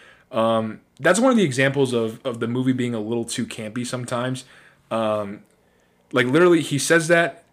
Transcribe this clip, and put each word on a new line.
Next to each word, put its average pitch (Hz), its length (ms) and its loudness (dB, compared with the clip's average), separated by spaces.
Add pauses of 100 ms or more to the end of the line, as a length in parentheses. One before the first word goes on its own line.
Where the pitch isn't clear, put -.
(320)
Um, 113 480 0 (180)
that's 180 220 2
one 262 100 4
of 240 60 4
the 202 80 4
examples 135 480 0
of, 113 320 -2
of 120 160 -6
the 113 80 -2
movie 127 240 0
being 120 220 -4
a 110 60 -4
little 113 240 -4
too 113 220 -6
campy 113 400 -10
sometimes. 123 580 -6 (460)
Um, 107 540 -4 (680)
like, 123 160 2
literally, 160 360 4
he 139 160 -2
says 165 300 2
that, 170 440 0